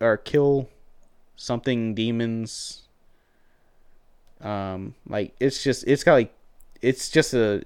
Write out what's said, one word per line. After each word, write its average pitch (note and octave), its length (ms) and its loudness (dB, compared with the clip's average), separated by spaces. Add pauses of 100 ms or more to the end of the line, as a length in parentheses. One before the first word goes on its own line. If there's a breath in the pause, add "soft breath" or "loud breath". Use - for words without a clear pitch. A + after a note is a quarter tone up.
or A2+ 180 4
Kill C#3 500 2 (680)
Something A#2 640 -2
Demons. A2+ 840 -4 (1600)
Um, G2 540 -8 (140)
like, G#2 320 -6
it's C3+ 240 0
just, C3 240 0
it's C#3 160 2
got, E3 100 6
like, A#2+ 180 2 (480)
it's C3 300 -2
just D#3 240 2
a, G#2+ 320 2